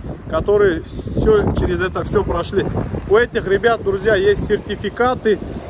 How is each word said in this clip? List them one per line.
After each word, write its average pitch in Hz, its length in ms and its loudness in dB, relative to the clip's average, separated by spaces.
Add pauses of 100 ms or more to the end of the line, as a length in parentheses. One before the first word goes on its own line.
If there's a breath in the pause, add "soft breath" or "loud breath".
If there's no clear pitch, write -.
(300)
которые 170 540 2
все - 720 2
через 175 260 0
это 185 240 -2
все 202 220 0
прошли. 196 400 -2 (440)
У 190 60 6
этих 233 320 2
ребят, 214 340 2
друзья, 196 340 0
есть 190 300 2
сертификаты, 208 920 -2 (300)